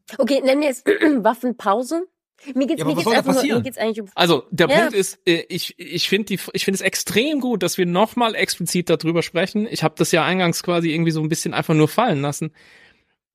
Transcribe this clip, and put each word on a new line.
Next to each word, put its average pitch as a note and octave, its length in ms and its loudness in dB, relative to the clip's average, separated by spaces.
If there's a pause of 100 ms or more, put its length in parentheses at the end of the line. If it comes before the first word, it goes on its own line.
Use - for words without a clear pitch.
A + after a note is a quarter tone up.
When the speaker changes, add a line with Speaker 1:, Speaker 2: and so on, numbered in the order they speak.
(180)
Speaker 1:
Okay, C4+ 240 2
nennen C4+ 200 2
wir D4+ 80 0
es B3 160 -6
<clears throat> C#4+ 380 2
Waffenpause. B3 840 -2 (460)
Mir C4 140 0
geht's, B3+ 120 -2
Speaker 2:
Ja, D#3 60 -2
aber C#4+ 100 0
Speaker 1:
mir - 20 -2
Speaker 2:
was - 0 -
Speaker 1:
geht's - 80 -2
Speaker 2:
soll A3+ 80 2
da C4 60 4
Speaker 1:
einfach C4 120 0
nur, C4+ 100 4
Speaker 2:
passieren? A#3+ 180 0
Speaker 1:
mir - 40 -4
geht's C4 140 -10
eigentlich A3 240 -2
um G3 140 -14
Speaker 3:
Also, E3 360 2
der E3 180 2
Speaker 1:
Ja. G3+ 100 6
Speaker 3:
Punkt A3 140 2
ist, F#3+ 340 -2
äh, E3 220 2
ich, - 280 -8
ich - 320 -6
find G#3 200 0
die, F#3+ 100 -2 (140)
ich F#3 120 -4
find G3 100 0
es - 60 -4
extrem A#3 600 0
gut, A#3 220 -2
dass E3+ 140 -2
wir F#3 80 2
nochmal G#3+ 500 0
explizit F3+ 540 -2
darüber E3 340 0
sprechen. G3+ 460 -2
Ich - 140 -4
hab D#3 140 0
das E3 140 0
ja E3 140 2
eingangs F3 380 0
quasi E3+ 280 0
irgendwie E3 200 2
so D#3 100 -2
ein D#3 80 -2
bisschen - 240 -4
einfach D#3 200 0
nur D#3 140 6
fallen G3+ 340 0
lassen. D3 300 -4 (840)